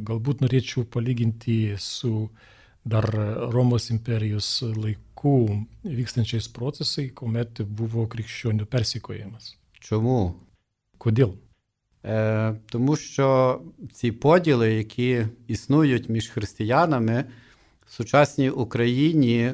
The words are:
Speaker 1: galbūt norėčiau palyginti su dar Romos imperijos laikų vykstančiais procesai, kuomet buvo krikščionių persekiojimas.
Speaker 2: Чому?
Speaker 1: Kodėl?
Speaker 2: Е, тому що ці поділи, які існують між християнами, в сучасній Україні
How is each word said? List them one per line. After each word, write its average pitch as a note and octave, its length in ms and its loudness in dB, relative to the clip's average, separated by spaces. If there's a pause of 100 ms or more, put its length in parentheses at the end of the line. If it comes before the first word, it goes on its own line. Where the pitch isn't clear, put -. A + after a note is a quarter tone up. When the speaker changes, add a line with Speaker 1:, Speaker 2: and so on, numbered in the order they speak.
Speaker 1:
galbūt A2+ 400 -4
norėčiau B2+ 400 0
palyginti A2+ 920 -2
su A2 520 -4 (540)
dar G#2+ 240 0 (480)
Romos B2 360 2
imperijos A2 720 -2
laikų A2 1040 0 (180)
vykstančiais A#2 640 -4
procesai, C3+ 680 -6
kuomet A#2 460 -4
buvo A2 460 -4
krikščionių A2 580 -4
persekiojimas. G#2+ 880 -6 (240)
Speaker 2:
Чому? A2 560 0 (600)
Speaker 1:
Kodėl? A2+ 340 2 (720)
Speaker 2:
Е, A2 500 0 (100)
тому C3 300 0
що C3 640 2 (320)
ці A#2 180 -2
поділи, C#3 640 4
які A#2 520 0 (220)
існують C3 640 2
між A2 200 -4
християнами, A#2+ 960 0 (600)
в - 80 -20
сучасній C#3 560 2
Україні B2 1040 2